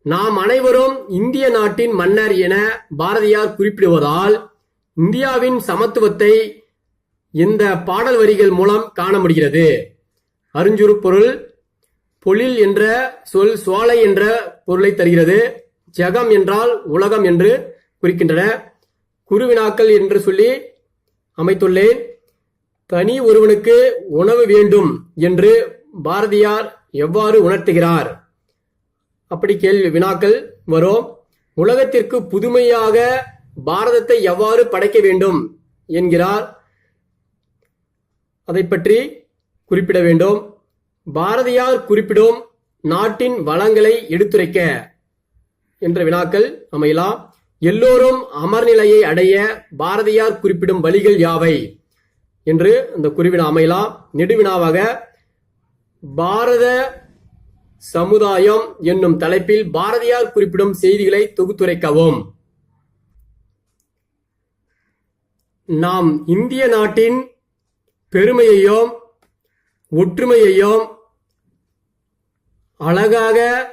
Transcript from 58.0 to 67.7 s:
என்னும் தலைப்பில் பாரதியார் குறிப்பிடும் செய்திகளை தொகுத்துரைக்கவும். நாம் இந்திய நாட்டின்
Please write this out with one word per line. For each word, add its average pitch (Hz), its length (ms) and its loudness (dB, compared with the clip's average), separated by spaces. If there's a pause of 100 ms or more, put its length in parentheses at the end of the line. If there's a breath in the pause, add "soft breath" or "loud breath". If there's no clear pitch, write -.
என்னும் 175 360 0
தலைப்பில் 185 540 -2
பாரதியார் 233 600 -2
குறிப்பிடும் 196 420 -2
செய்திகளை 196 600 0
தொகுத்துரைக்கவும். 170 1000 -2 (3250)
நாம் 165 600 -2
இந்திய 247 400 -2
நாட்டின் 226 640 0 (800)